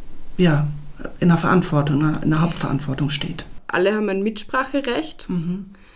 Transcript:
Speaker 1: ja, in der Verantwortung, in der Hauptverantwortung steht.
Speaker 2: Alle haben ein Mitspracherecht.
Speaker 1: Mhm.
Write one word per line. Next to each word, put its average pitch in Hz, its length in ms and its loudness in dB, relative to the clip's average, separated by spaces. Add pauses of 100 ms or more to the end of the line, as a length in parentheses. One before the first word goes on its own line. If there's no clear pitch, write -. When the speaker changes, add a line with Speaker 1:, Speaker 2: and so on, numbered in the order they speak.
(360)
Speaker 1:
ja, 151 300 4 (540)
in 180 80 4
der 170 100 6
Verantwortung, 156 840 2
in - 80 2
der 156 100 4
Hauptverantwortung 143 720 0
steht. - 340 -6 (240)
Speaker 2:
Alle 196 260 2
haben 214 140 0
ein 190 140 -2
Mitspracherecht. 262 1080 -2
Speaker 1:
Mhm. 180 380 -4 (300)